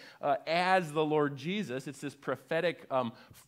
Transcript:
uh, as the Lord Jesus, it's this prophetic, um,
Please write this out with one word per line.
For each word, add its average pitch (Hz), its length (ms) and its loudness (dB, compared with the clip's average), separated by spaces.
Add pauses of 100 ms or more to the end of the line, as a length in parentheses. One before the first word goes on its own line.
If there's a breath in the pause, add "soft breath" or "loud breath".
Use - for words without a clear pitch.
(200 loud breath)
uh, 139 160 2 (100)
as 180 460 2
the 156 120 2
Lord 151 300 2
Jesus, 139 540 -6
it's 139 100 -12
this 139 160 -8
prophetic, 160 760 -2
um, 123 220 0 (360 loud breath)